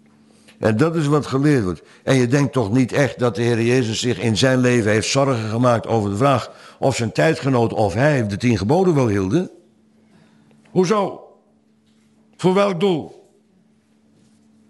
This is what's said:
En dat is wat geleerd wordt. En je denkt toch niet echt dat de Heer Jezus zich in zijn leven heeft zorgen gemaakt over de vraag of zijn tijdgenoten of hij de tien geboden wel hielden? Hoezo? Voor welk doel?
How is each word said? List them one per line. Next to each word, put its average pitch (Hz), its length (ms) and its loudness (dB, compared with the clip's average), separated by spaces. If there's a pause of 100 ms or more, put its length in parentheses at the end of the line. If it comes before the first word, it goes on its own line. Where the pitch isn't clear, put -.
(600)
En 110 180 0
dat 160 180 0
is 160 100 -2
wat 143 200 0
geleerd 139 380 0
wordt. 90 180 -4 (220)
En 135 120 2
je 123 120 2
denkt 139 260 0
toch 110 180 -2
niet 123 200 0
echt 127 280 0
dat 120 160 0
de 110 60 -4
Heer 117 200 0
Jezus 117 380 0
zich 117 200 -4
in 110 180 0
zijn 131 220 2
leven 123 320 2
heeft 107 160 0
zorgen 131 420 -2
gemaakt 117 380 0
over 104 220 0
de 101 80 -4
vraag 127 340 0 (280)
of 139 160 0
zijn 113 160 -4
tijdgenoten 135 680 0
of 104 160 0
hij 127 340 0
de 101 100 -4
tien 120 200 2
geboden 165 380 2
wel 131 120 2
hielden? 101 420 0 (1200)
Hoezo? 185 580 -2 (1120)
Voor 185 160 2
welk 202 260 0
doel? 156 500 -4 (1400)